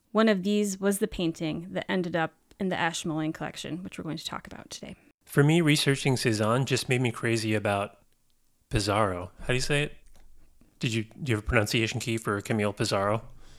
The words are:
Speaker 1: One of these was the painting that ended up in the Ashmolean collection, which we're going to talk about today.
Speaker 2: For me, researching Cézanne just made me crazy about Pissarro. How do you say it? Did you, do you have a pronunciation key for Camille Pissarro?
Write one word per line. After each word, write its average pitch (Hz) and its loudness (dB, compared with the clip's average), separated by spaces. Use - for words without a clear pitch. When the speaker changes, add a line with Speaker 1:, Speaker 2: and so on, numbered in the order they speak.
Speaker 1:
One 220 4
of 196 2
these 202 0
was 196 2
the 220 0
painting 165 -4
that 185 -6
ended 175 -2
up 160 -2
in 190 -2
the 180 -2
Ashmolean 160 -2
collection, 156 -10
which - -14
we're - -8
going 156 -8
to 156 -10
talk - -10
about - -16
today. - -14
Speaker 2:
For - 4
me, 160 6
researching 143 4
Cézanne 113 2
just 123 0
made 127 2
me 123 2
crazy 113 0
about 101 0
Pissarro. 98 0
How - -10
do 127 2
you 123 0
say 147 0
it? - -8
Did 120 0
you, 110 0
do - -6
you 110 2
have 104 -4
a - -20
pronunciation 113 2
key 113 -2
for 104 -2
Camille 104 0
Pissarro? 107 0